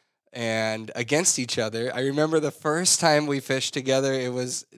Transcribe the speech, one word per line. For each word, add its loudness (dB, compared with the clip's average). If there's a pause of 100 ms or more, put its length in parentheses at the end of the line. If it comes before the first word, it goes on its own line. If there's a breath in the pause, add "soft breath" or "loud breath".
(320)
and -2
against 0
each -4
other. -2
I -4
remember 2
the -2
first 0
time 4
we 0
fished -2
together, 2
it -2
was, -6 (120)